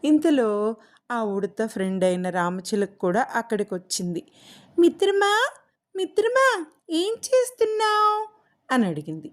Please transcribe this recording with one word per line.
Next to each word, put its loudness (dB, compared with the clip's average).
ఇంతలో 2
ఆ -4
ఉడత -4
ఫ్రెండ్ -2
అయిన 0
రామచిలక -4
కూడా -2
అక్కడికొచ్చింది. -6
మిత్రమా, 2
మిత్రమా, 0
ఏం -2
చేస్తున్నావు? 0
అని 4
అడిగింది. -6